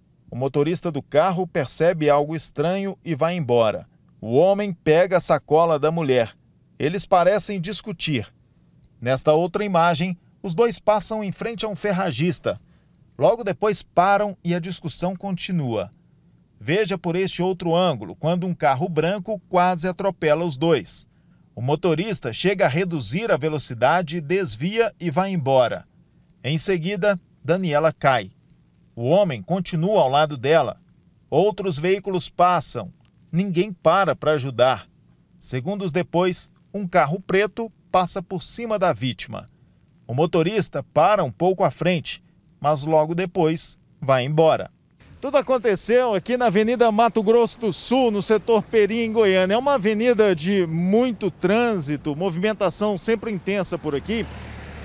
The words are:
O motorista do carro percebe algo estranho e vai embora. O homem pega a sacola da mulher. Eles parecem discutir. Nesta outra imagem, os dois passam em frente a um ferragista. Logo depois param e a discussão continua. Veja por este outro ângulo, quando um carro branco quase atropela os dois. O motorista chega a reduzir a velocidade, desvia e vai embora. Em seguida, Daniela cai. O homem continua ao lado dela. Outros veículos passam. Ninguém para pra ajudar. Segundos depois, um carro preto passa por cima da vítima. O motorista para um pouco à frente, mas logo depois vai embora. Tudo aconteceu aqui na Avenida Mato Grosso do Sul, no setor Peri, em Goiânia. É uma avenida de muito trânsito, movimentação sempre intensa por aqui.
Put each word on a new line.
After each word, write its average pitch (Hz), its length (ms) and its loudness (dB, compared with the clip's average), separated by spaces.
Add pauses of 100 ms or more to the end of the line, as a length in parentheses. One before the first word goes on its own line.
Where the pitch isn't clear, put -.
(300)
O 110 60 -12
motorista 147 560 -2
do 139 80 -4
carro 175 460 0
percebe 160 640 0
algo 147 260 2
estranho 185 680 -4
e 165 120 -4
vai 160 200 -2
embora. 117 520 2 (360)
O 117 140 -2
homem 196 340 4
pega 175 460 2
a 170 40 4
sacola 160 580 2
da 147 120 2
mulher. 131 460 0 (420)
Eles 170 280 -2
parecem 196 520 2
discutir. 165 720 -6 (720)
Nesta 131 320 0
outra 180 320 0
imagem, 175 500 0 (280)
os 196 100 -6
dois 233 260 0
passam 214 460 0
em 190 80 -6
frente 220 320 -8
a 220 60 -6
um 196 40 -8
ferragista. 170 880 -2 (580)
Logo 226 240 2
depois 208 400 -2
param 202 640 2
e 170 100 0
a 175 40 -2
discussão 180 580 -6
continua. 160 720 -4 (720)
Veja 180 380 -2
por 170 180 -4
este 185 260 -4
outro 180 320 -2
ângulo, 131 400 0
quando 175 320 -2
um 180 60 -4
carro 147 380 0
branco 196 580 -2
quase 180 400 2
atropela 175 560 0
os 160 100 -4
dois. 135 520 0 (480)
O 113 80 -10
motorista 156 680 -2
chega 185 360 2
a - 20 4
reduzir 170 640 -2
a 151 60 2
velocidade, 151 840 0
desvia 180 800 -2
e 170 100 -4
vai 185 220 0
embora. 127 500 2 (600)
Em 151 140 -2
seguida, 190 600 0 (240)
Daniela 160 480 2
cai. 123 400 0 (640)
O 117 140 -4
homem 160 340 2
continua 180 600 0
ao 131 80 2
lado 147 260 2
dela. 131 400 2 (540)
Outros 185 480 0
veículos 185 500 -2
passam. 175 640 0 (400)
Ninguém 190 400 -2
para 170 440 2
pra 151 160 0
ajudar. 123 560 0 (500)
Segundos 180 540 -6
depois, 175 580 -2 (240)
um 208 100 -6
carro 170 360 0
preto 202 500 -2 (180)
passa 185 320 0
por 180 220 -8
cima 226 340 -4
da 180 160 2
vítima. 113 540 -6 (580)
O - 80 -10
motorista 165 720 0
para 185 400 2
um 131 80 -2
pouco 185 320 -2
à 156 80 2
frente, - 540 -4 (360)
mas 143 220 0
logo 156 320 2
depois 170 640 -2 (220)
vai 131 240 2
embora. 151 440 2 (520)
Tudo 277 160 -2
aconteceu 240 760 2
aqui 220 240 -2
na 247 100 0
Avenida 220 440 2
Mato 220 320 2
Grosso 226 380 2
do 214 120 -2
Sul, 247 380 2
no 202 100 -2
setor 214 440 2
Peri, 226 400 0
em 220 80 -4
Goiânia. 190 420 4
É 233 40 2
uma 277 160 0
avenida 214 600 2
de 180 320 0
muito 196 640 0
trânsito, 175 840 -2
movimentação 196 840 -2
sempre 226 320 -4
intensa 190 480 -4
por 147 160 -6
aqui. 190 320 -4 (580)